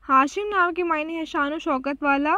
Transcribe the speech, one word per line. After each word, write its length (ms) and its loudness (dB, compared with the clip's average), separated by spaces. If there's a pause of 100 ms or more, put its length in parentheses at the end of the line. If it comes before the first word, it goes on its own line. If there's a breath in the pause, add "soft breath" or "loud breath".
हाशिम 460 2
नाम 260 2
के 120 -2
मायने 280 -2
हैं 140 -4
शान 260 -2
और 60 -4
शौकत 440 -4
वाला। 340 2